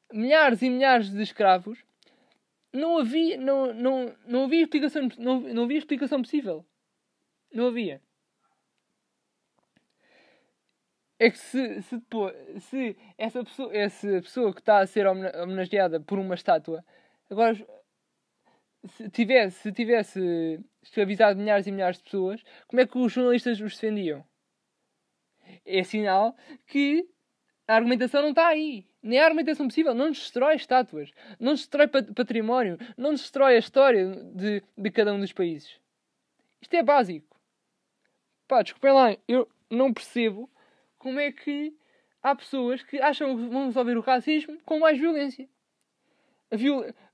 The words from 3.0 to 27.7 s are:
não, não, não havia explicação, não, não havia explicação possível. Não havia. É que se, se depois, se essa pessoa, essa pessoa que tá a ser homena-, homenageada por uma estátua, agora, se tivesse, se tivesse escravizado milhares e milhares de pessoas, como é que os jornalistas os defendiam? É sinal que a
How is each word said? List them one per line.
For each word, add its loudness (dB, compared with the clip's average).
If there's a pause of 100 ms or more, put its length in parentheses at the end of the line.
não, 0
não, -2 (100)
não -2
havia 2
explicação, -2
não, -2
não -4
havia -2
explicação -4
possível. -6 (880)
Não -2
havia. -4 (3250)
É 6
que -2
se, -6
se -12
depois, -6 (280)
se -8 (200)
essa -8
pessoa, -12
essa -4 (140)
pessoa -4
que -18
tá 6
a 2
ser 0
homena-, -4
homenageada -2
por -6
uma -6
estátua, -2 (460)
agora, 0 (1300)
se -16
tivesse, 2
se -6
tivesse -2 (220)
escravizado 2
milhares 0
e -8
milhares -2
de -20
pessoas, -6 (240)
como 2
é 4
que -8
os 0
jornalistas 0
os -10
defendiam? -6 (1400)
É 0
sinal 0 (320)
que 0 (600)
a 4